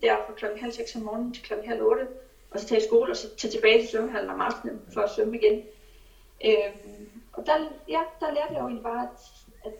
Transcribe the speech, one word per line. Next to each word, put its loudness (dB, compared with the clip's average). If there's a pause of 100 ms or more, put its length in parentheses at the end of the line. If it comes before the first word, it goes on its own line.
der 4 (120)
fra -12
klokken -6
halv -8
seks -10
om -8
morgenen -6
til -16
klokken -8
halv -4
otte, 4 (440)
og -6
så -8
tage 4
i 6
skole, 6
og -2
så -12
tage -4
tilbage 6
til -2
svømmehallen -2
om -4
aftenen -4 (120)
for -2
at 2
svømme 0
igen. 4 (840)
Øhm, 0 (240)
og -8
der, 6 (360)
ja, 0 (180)
der -2
lærte -2
jeg -4
jo -4
egentlig -8
bare, -4
at, -12 (460)
at -12